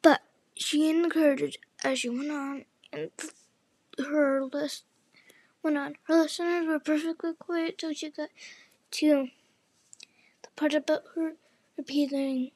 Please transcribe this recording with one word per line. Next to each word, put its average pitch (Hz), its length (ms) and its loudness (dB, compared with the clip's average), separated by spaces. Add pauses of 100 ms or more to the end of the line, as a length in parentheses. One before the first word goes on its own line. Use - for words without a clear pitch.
But 302 200 8 (340)
she - 240 -2
gained 320 260 4
the 339 40 0
courage 294 480 2 (260)
as 269 160 0
she 247 100 -2
went 277 220 -4
on, 277 340 -8 (260)
and 160 200 -8 (840)
her 277 460 2
lis-, 285 400 -6 (800)
went 302 140 0
on. 285 260 -6
Her 320 200 2
listeners 349 440 -2
were 311 120 0
perfectly 330 540 -2
quiet 330 440 -4
till 320 160 -6
she 302 160 -8
got 302 200 -8 (640)
to 285 380 4 (1120)
the - 140 -20
part 302 180 0
about 302 300 0 (120)
her 320 180 -4 (440)
repeating 269 800 -2